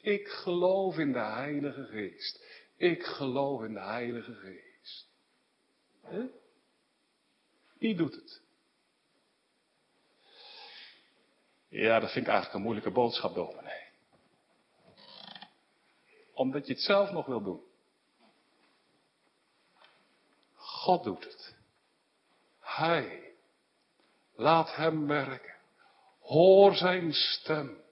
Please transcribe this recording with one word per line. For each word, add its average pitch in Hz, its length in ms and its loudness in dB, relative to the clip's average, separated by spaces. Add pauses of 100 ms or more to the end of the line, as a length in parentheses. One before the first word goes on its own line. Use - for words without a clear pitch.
Ik 202 280 -2
geloof 180 680 0
in 143 140 0
de 123 60 -2
Heilige 135 640 -4
Geest. 107 600 -10 (320)
Ik 175 260 0
geloof 139 600 -4
in 110 100 -8
de 101 80 -8
Heilige 117 540 -8
Geest." - 760 -20 (920)
Hè? 190 240 -10 (1500)
Wie 220 180 -2
doet 165 180 -2
het? - 280 -20 (3250)
Ja, 110 320 4
dat 107 100 -2
vind - 160 -4
ik - 40 0
eigenlijk 101 240 2
een 98 80 -4
moeilijke 107 280 -4
boodschap, 117 440 2
dominee. - 500 -8 (2500)
Omdat 135 340 -2
je 143 60 -2
het - 100 -8
zelf 196 280 2
nog 175 160 -6
wil 120 160 -4
doen. 90 200 -6 (3000)
God - 500 -2
doet 95 200 -8
het. - 320 -20 (1040)
Hij. 151 760 -4 (1000)
Laat 160 400 2
hem 156 320 -2
werken. 135 480 -4 (720)
Hoor 190 480 10
zijn 180 400 2
stem. 147 640 -2 (160)